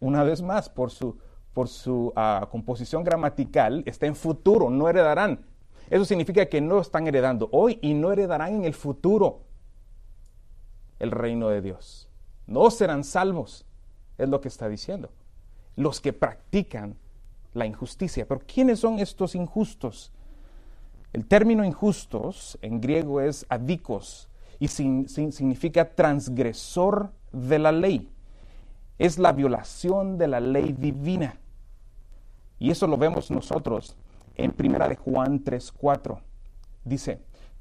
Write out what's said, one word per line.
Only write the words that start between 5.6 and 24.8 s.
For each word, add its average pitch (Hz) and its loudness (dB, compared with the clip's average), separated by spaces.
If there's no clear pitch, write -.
Eso 196 4
significa 180 2
que 156 0
no 175 4
están 165 -2
heredando 127 2
hoy - 4
y 147 2
no 160 2
heredarán 180 0
en 202 0
el 156 -2
futuro 175 0
el 117 -4
reino 117 -2
de 104 0
Dios. - -12
No 165 6
serán 165 0
salvos, 180 -2
es 135 0
lo 139 2
que 135 -10
está 117 -8
diciendo. 107 -8
Los 143 -2
que 139 -2
practican 110 -4
la 117 -2
injusticia. 123 -6
Pero - -2
¿quiénes 254 4
son 226 0
estos 190 -4
injustos? - -4
El 117 -6
término 208 6
injustos - -2
en 110 -4
griego 143 0
es 143 -2
adikos 127 -6
y 143 0
sin-, 135 0